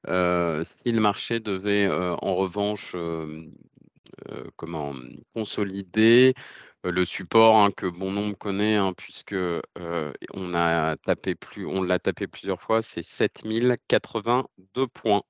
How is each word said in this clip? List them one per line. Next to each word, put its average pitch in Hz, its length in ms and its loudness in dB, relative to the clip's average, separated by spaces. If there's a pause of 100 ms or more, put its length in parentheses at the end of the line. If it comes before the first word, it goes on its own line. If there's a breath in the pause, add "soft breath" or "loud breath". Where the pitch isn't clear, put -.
Euh, 87 540 0
si - 300 -4
le 113 80 2
marché 110 400 0
devait, 101 460 0
euh, 87 360 0
en 95 140 0
revanche, 101 580 -2
euh, 80 500 -6 (840)
euh, 65 140 -12 (100)
comment, 76 400 -6 (400)
consolider, 110 1000 4 (540 loud breath)
euh, 90 60 -2
le 90 120 2
support, 110 520 6
hein, 101 160 6
que - 140 -6
bon 92 260 -4
nombre 101 260 -2
connaît, 104 380 0
hein, 98 200 2
puisque, - 360 -16
euh, 90 280 -2 (720)
on 90 220 -6
a 82 440 2
tapé 90 360 -2
plus, - 320 -10
on 95 160 -2
l'a 90 160 0
tapé 95 300 -4
plusieurs - 340 -6
fois, 113 200 0
c'est 85 200 -10
sept - 420 -4
mille 117 320 0 (120)
quatre-vingt-deux 120 1000 -2
points. 104 440 2